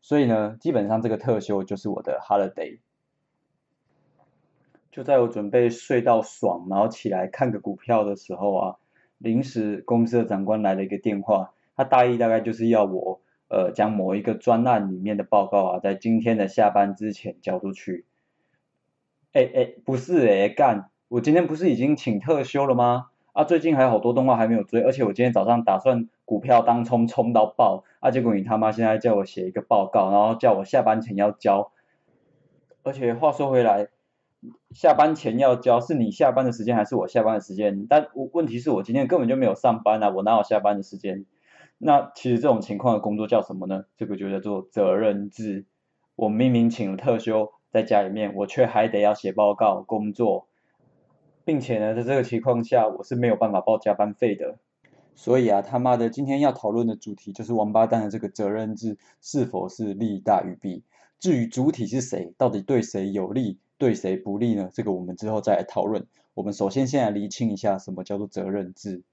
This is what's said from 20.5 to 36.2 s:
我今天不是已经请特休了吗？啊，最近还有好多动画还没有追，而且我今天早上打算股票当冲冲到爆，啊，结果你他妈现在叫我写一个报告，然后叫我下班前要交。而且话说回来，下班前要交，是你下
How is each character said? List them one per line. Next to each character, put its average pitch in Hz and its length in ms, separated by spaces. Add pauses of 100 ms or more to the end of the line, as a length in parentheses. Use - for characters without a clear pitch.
我 120 140
今 151 140
天 175 120
不 156 80
是 170 140
已 123 80
经 135 180
请 113 240
特 139 240
休 139 240
了 131 80
吗？ 123 340 (260)
啊， 151 100
最 165 160
近 160 160
还 131 60
有 127 80
好 113 80
多 120 160
动 131 120
画 123 120
还 113 80
没 113 80
有 107 100
追， 117 160
而 127 100
且 131 140
我 101 80
今 107 100
天 123 120
早 98 100
上 117 200
打 98 140
算 120 300 (160)
股 107 160
票 120 220
当 120 200
冲 117 240
冲 117 280
到 110 100
爆， 101 400 (160)
啊， 131 100
结 123 120
果 113 120
你 95 80
他 110 140
妈 110 160
现 113 100
在 110 140
叫 110 180
我 98 120
写 92 200
一 92 40
个 101 100
报 101 260
告， 98 240
然 101 80
后 110 160
叫 117 200
我 98 100
下 131 180
班 110 200
前 113 120
要 101 160
交。 101 400 (1120)
而 139 120
且 123 180
话 143 180
说 139 200
回 127 120
来， 104 260 (840)
下 151 220
班 151 200
前 120 240
要 131 160
交， 120 240
是 123 160
你 117 160
下 135 220